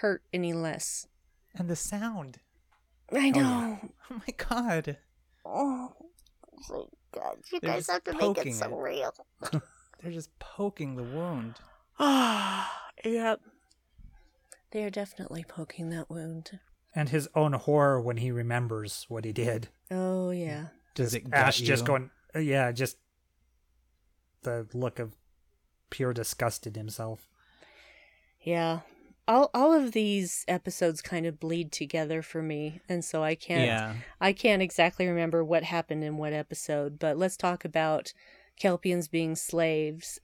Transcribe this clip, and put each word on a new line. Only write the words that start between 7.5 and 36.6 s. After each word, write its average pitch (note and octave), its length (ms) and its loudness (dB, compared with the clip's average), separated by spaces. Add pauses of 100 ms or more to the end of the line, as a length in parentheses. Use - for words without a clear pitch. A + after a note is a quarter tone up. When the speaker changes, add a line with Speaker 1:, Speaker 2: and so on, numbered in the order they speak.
Speaker 1:
You F4+ 100 -4
Speaker 2:
They're - 100 -2
Speaker 1:
guys F4+ 160 -2
Speaker 2:
just - 40 -2
Speaker 1:
have F4 140 -2
to - 80 -4
make D#4 80 -2
it G#3 60 4
Speaker 2:
poking G3 280 0
Speaker 1:
so - 120 -4
Speaker 2:
it. - 160 -6
Speaker 1:
real. - 300 -4 (300)
Speaker 2:
<laughs> - 200 -2 (400)
They're E3+ 100 -8
just E3 260 -12
poking F3 560 -6
the B2 80 -6
wound. B2+ 540 -6 (420)
Speaker 1:
Ah, A3 720 2 (340)
yep. A3+ 360 0 (1300)
They G#3+ 120 -4
are G3+ 60 -4
definitely F#3+ 580 -8
poking E3 400 -8
that E3 220 -6
wound. E3 500 -10 (340)
Speaker 3:
And D3+ 140 0
his D3 260 0
own D3+ 200 4
horror C#3+ 460 4
when A#2 180 -2
he B2+ 120 -2
remembers A#2 800 -2
what A2+ 160 -6
he A2 80 -4
did. A#2 360 0 (220)
Speaker 1:
Oh, F#3 400 0
yeah. D#3+ 360 -4 (280)
Speaker 2:
Does A#2+ 180 0
Speaker 3:
Just A#2+ 40 -2 (100)
Speaker 2:
it B2+ 40 -8
get C#3+ 100 0
Speaker 3:
Ash C3 180 6
just B2 240 4
Speaker 2:
you? A#2+ 40 -2
Speaker 3:
going, C3+ 240 0 (260)
uh, D#3+ 40 0
yeah, C3+ 320 2
just B2 260 -2 (1400)
the A#2 320 -4
look B2 240 -4
of A2+ 180 -8 (720)
pure B2+ 240 -2
disgust A#2 540 -2
in G#2+ 80 -10
himself. A2 540 -10 (1120)
Speaker 1:
Yeah. E3 380 0 (460)
All, B3+ 260 8
all D4 220 8
of C4+ 180 4
these G3+ 560 2
episodes E3+ 540 0
kind E3 240 -2
of D#3 120 -4
bleed E3 320 -2
together D#3 520 -2
for D#3+ 200 -6
me, D#3 460 -4
and F3 160 -2
so D#3 180 -2
I D#3 120 2
can't, E3 320 2
Speaker 2:
Yeah. A2 280 0 (280)
Speaker 1:
I G3 100 4
can't G3 300 4
exactly F3+ 440 4
remember E3+ 380 2
what D#3+ 200 2
happened E3 380 -2
in D3+ 140 -4
what D3+ 160 -4
episode, D3 680 -4